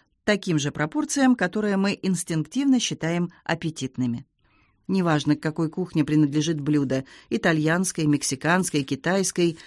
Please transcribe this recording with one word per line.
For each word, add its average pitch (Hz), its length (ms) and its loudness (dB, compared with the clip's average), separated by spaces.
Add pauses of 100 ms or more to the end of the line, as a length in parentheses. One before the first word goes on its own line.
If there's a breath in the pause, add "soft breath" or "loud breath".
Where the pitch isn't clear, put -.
(260 soft breath)
таким 196 340 2
же 139 120 -2
пропорциям, 262 640 2
которые 208 420 -2
мы 196 240 0
инстинктивно 190 800 0
считаем 170 500 -2 (140 soft breath)
аппетитными. 131 800 -4 (640)
Неважно, 156 460 2
к - 40 -14
какой 160 280 -2
кухне 175 340 -2
принадлежит 151 560 2
блюдо, 135 460 0 (240 loud breath)
итальянской, 160 800 0
мексиканской, 147 760 0
китайской, 170 840 0